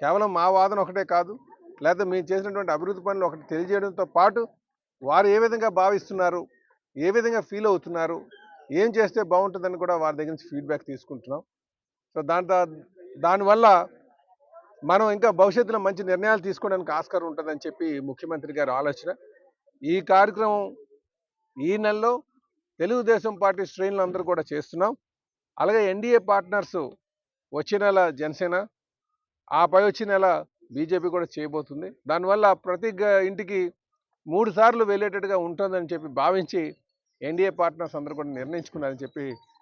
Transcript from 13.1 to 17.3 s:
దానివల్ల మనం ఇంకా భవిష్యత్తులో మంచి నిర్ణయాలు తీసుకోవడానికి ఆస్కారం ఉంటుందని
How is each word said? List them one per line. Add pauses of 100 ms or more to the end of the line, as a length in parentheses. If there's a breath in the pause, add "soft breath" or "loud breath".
దానివల్ల (1160)
మనం
ఇంకా
భవిష్యత్తులో
మంచి
నిర్ణయాలు
తీసుకోవడానికి
ఆస్కారం
ఉంటుందని